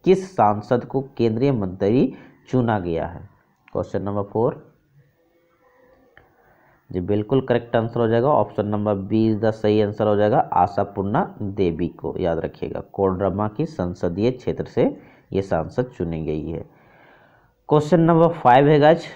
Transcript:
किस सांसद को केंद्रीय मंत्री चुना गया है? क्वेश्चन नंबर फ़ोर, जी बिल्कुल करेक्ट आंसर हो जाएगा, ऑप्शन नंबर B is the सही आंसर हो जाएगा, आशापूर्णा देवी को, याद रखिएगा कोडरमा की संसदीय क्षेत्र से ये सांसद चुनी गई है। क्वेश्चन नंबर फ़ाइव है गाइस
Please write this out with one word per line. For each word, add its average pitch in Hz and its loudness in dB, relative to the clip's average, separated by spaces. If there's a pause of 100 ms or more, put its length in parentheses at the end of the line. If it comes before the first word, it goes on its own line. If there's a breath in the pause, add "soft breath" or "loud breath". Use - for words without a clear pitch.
किस 185 2
सांसद 110 0
को - -6 (160)
केंद्रीय 117 0
मंत्री 104 0 (360 loud breath)
चुना 117 0
गया 85 -4
है? 90 -14 (520)
क्वेश्चन - -6
नंबर 101 -4
फ़ोर, 113 -4 (2250 soft breath)
जी 92 -6
बिल्कुल 104 0
करेक्ट 120 -2
आंसर 113 -2
हो 117 2
जाएगा, 117 2
ऑप्शन 107 0
नंबर 104 -2 (120)
B 110 0
is 110 0
the 110 0
सही 107 2
आंसर 104 -2
हो 107 4
जाएगा, 107 2
आशापूर्णा 101 -2 (180)
देवी 90 -2
को, - -8
याद 82 -2
रखिएगा - -8 (120)
कोडरमा 98 0
की 104 -6
संसदीय 90 -4
क्षेत्र - -6
से - -2 (480 loud breath)
ये 95 -2
सांसद 87 -4
चुनी 82 -6
गई 76 -6
है। 80 -8 (1040 soft breath)
क्वेश्चन 151 4
नंबर 165 6
फ़ाइव 131 6
है 151 6
गाइस 156 6